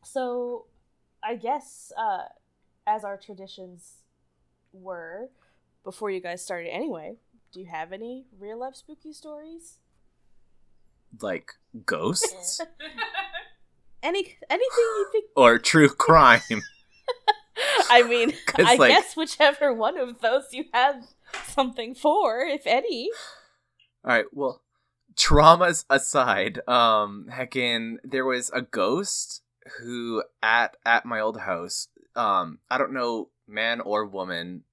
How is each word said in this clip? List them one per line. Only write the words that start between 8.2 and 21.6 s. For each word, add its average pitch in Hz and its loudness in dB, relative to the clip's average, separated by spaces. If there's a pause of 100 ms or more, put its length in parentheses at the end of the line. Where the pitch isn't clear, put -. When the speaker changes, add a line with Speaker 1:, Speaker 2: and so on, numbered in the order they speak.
Speaker 1:
real-life 233 -14
spooky 311 -20
stories? 311 -20 (1400)
Speaker 2:
Like 92 -8 (320)
ghosts? 113 -6 (720)
Speaker 1:
<laughs> - -20
Any, 359 -4 (140)
anything 415 0 (100)
you 440 0
think 427 0 (120)
Speaker 2:
Or 120 8
true 151 4
crime? 135 8
<laughs> - -4
Speaker 1:
I 247 10
mean, 240 0
Speaker 2:
<laughs> - -12
'Cause, - 4
Speaker 1:
I 247 8
Speaker 2:
like 247 8
Speaker 1:
guess - 4
whichever 285 2
one 226 -2
of 247 -8
those 254 -2
you 247 -12
have 254 2 (420)
something 247 -4